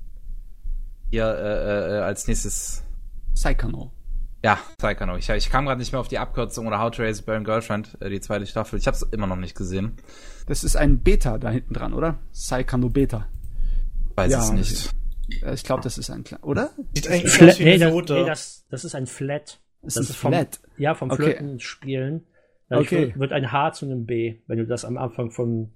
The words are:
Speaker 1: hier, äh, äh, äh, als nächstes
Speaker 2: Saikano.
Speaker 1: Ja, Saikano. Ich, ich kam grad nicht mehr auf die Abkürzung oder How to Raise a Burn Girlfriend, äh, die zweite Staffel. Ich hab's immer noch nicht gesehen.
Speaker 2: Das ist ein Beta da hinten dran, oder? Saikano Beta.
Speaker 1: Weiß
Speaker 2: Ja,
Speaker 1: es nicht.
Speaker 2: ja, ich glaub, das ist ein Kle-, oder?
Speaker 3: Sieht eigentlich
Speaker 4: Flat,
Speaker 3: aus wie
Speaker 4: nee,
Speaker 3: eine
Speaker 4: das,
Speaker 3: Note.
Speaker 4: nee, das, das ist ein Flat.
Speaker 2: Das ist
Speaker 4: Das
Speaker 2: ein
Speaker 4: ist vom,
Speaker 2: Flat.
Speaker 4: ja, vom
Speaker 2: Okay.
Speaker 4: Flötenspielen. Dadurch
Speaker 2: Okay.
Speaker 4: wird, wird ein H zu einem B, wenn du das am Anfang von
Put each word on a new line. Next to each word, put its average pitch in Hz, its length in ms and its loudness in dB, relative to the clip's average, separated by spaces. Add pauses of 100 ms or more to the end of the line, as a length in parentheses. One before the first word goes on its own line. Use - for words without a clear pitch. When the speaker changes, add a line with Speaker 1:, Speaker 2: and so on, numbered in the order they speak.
(1120)
Speaker 1:
hier, 110 140 2
äh, 104 720 0
äh, - 20 0
äh, 101 40 0
als 92 260 -2
nächstes - 560 -2 (500)
Speaker 2:
Saikano. - 580 2 (520)
Speaker 1:
Ja, 104 160 4 (200)
Saikano. 95 380 -2
Ich, - 120 -2
ich 107 200 2
kam 147 160 2
grad 127 140 0
nicht 120 120 -6
mehr 131 80 -2
auf 123 80 -6
die 120 120 -4
Abkürzung 117 480 -4
oder 104 120 0
How 113 120 0
to 120 100 -6
Raise 110 220 -2
a - 20 -16
Burn 110 180 -2
Girlfriend, 107 560 -2
äh, 95 100 -8
die 98 120 -4
zweite 101 240 -4
Staffel. 107 320 -4
Ich - 100 2
hab's - 140 2
immer 107 260 -2
noch 92 100 -2
nicht 92 200 -8
gesehen. 95 400 -4 (480)
Speaker 2:
Das - 180 -2
ist - 120 4
ein 143 260 8
Beta - 380 6
da 117 100 -2
hinten 120 240 0
dran, 113 200 -2
oder? 151 260 0 (120)
Saikano 127 580 0
Beta. 123 380 2 (880)
Speaker 1:
Weiß 113 160 4
Speaker 2:
Ja, 131 80 4
Speaker 1:
es 110 120 2
nicht. 98 400 2 (500)
Speaker 2:
ja, 127 100 -2
ich 127 120 -4
glaub, 131 180 -2
das - 160 -4
ist 117 140 -8
ein 117 120 -10
Kle-, - 200 -14
oder? 190 260 0 (240)
Speaker 3:
Sieht 147 160 -2
eigentlich 175 240 4
Speaker 4:
Flat, 170 160 10
Speaker 3:
aus 180 100 6
wie 180 60 0
Speaker 4:
nee, 170 80 8
Speaker 3:
eine 170 120 6
Speaker 4:
das, 160 80 4
Speaker 3:
Note. 175 200 -2
Speaker 4:
nee, 135 120 2
das, - 440 -8
das 135 160 -10
ist 160 100 -10
ein 131 120 -6
Flat. 143 520 -8 (220)
Speaker 2:
Das - 140 -10
ist - 20 -2
Speaker 4:
Das - 0 -
Speaker 2:
ein 117 140 -2
Speaker 4:
ist - 40 -10
vom, - 160 0
Speaker 2:
Flat. - 280 0 (180)
Speaker 4:
ja, 147 180 0
vom 131 160 -4
Speaker 2:
Okay. 135 120 2
Speaker 4:
Flötenspielen. 139 1000 -4 (460)
Dadurch 139 180 4
Speaker 2:
Okay. 151 200 2
Speaker 4:
wird, 113 120 -8
wird 139 140 -2
ein 135 180 -2
H 147 220 2
zu - 140 -10
einem 127 180 -4
B, 113 320 -2 (100)
wenn 117 120 -2
du 113 80 0
das 120 180 -4
am 123 120 -4
Anfang 123 340 -4
von 113 440 -2